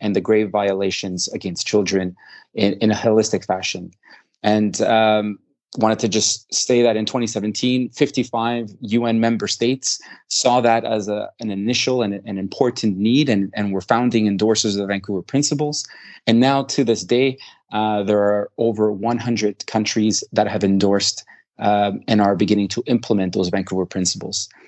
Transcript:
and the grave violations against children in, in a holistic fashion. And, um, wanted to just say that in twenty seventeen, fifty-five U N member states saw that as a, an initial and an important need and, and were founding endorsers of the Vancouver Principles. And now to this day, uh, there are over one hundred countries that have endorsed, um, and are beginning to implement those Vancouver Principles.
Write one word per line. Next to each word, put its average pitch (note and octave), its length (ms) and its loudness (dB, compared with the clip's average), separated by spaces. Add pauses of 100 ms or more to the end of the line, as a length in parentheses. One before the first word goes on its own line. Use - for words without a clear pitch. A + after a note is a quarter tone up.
and G#2 120 0
the G2 60 2
grave G#2+ 300 2
violations G2 800 -2
against F#2+ 380 -8
children F#2 480 0 (380)
in, G2+ 220 0
in A2 160 2
a G#2+ 40 2
holistic G#2+ 520 2
fashion. F#2 440 -4 (520)
And, G#2+ 400 2
um, G#2+ 560 2 (400)
wanted A2 220 2
to A2+ 80 0
just - 460 -2
say A#2+ 280 2
that A2+ 140 4
in A2 100 -2
twenty A#2+ 200 -2
seventeen, A2+ 640 -2
fifty-five A#2+ 800 -2 (120)
U A#2 260 0
N A2+ 140 2
member A2+ 260 0
states - 520 -2 (300)
saw B2 320 2
that A#2 240 2
as A2 240 -2
a, G#2 220 -4 (100)
an A2+ 100 -6
initial A#2+ 520 -2
and G2+ 120 -2
an G2+ 240 -8
important G#2 600 -2
need B2+ 300 2
and, G2 260 0
and G#2 180 -2
were F#2+ 80 -2
founding A#2 460 2
endorsers G#2 480 2
of G2+ 60 -2
the G2 60 -4
Vancouver G2 360 -4
Principles. D3 640 -2 (400)
And A#2 140 6
now C3+ 240 4
to C3+ 200 0
this G#2+ 200 0
day, B2+ 340 0 (340)
uh, G#2+ 300 0
there G#2 180 2
are G#2 380 0
over G#2+ 340 2
one A2 260 -2
hundred A2 480 -2
countries G#2+ 560 0 (100)
that G#2 160 2
have G2 160 -2
endorsed, G2 600 2 (340)
um, G#2 500 0
and G#2+ 120 4
are G2+ 160 4
beginning G2+ 320 2
to - 180 -4
implement G#2 480 0
those F#2 140 0
Vancouver F#2 380 -2
Principles. - 640 -4 (200)